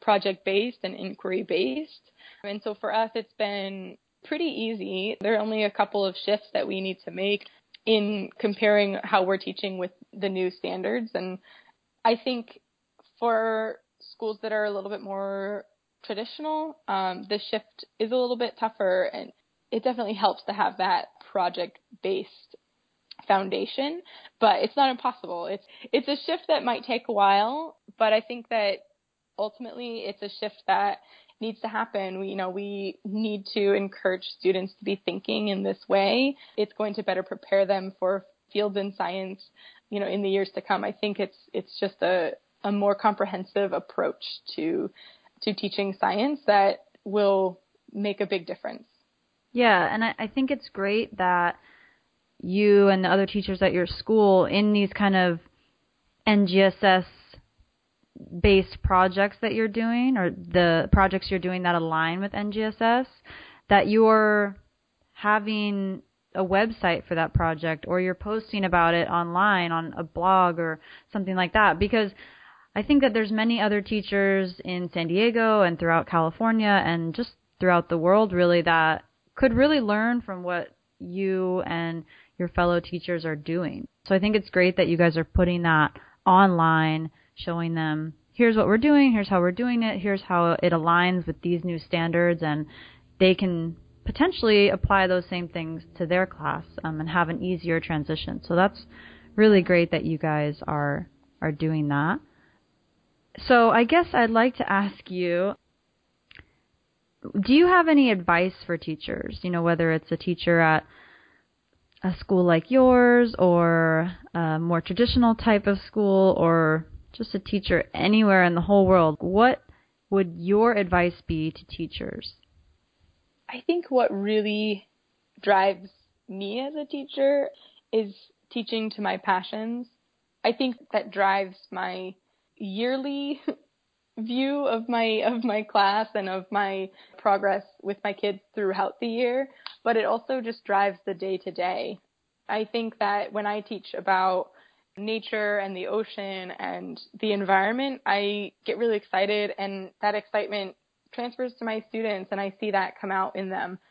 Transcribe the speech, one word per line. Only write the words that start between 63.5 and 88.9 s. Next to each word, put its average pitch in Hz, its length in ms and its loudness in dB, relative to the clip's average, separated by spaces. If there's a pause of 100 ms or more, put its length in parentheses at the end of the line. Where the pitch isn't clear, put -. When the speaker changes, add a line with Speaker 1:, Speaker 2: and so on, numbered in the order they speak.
Speaker 2:
that 202 200 4
you're 214 680 4 (580)
having 208 880 -2 (320)
a 190 100 -2
website 190 640 0
for 175 60 -4
that 160 180 -2
project, 160 560 -2
or 180 120 0
you're 185 140 -2
posting 214 500 -6
about 170 300 4
it 170 140 2
online 175 640 0
on 165 240 -4
a 170 80 -8
blog 175 540 2
or 160 200 -4 (320)
something 190 240 -4
like 180 200 -2
that, 208 240 4
because 208 340 0 (640)
I 208 60 -2
think 285 180 4
that 254 140 4
there's 220 180 -2
many 226 280 0
other 208 200 0
teachers 196 840 0
in 180 280 -6
San 165 160 -4
Diego 220 540 2
and 170 160 2
throughout 165 280 2
California 202 800 2
and 165 300 -2
just - 160 -6 (280)
throughout 175 300 2
the 170 100 0
world, 190 340 4
really, 175 300 4
that 160 420 2 (300)
could 254 200 2
really 285 260 4
learn 220 400 0
from 185 220 -10
what 175 260 -4 (300)
you 185 640 -2
and 165 420 -6 (340)
your 175 100 -4
fellow 175 320 2
teachers 175 440 -6
are 156 120 -6
doing. 165 500 -6 (200)
So 196 80 0
I 190 40 4
think 208 160 0
it's 202 160 -2
great 180 260 4
that 175 120 4
you 170 80 2
guys 165 200 4
are 160 80 0
putting 175 380 2
that 156 300 4 (340)
online, 160 840 4 (260)
showing 170 380 -4
them, 156 400 -4 (180)
"Here's 233 240 4
what 220 100 4
we're 208 120 4
doing, 277 340 6